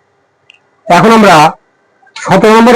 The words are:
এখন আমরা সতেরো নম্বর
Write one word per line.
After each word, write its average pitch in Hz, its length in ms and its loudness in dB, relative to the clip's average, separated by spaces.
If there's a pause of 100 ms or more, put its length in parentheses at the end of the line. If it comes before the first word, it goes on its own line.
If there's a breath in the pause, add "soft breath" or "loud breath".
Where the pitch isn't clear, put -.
(880)
এখন 175 320 0
আমরা 196 180 2 (800)
সতেরো 190 400 -2
নম্বর 233 200 2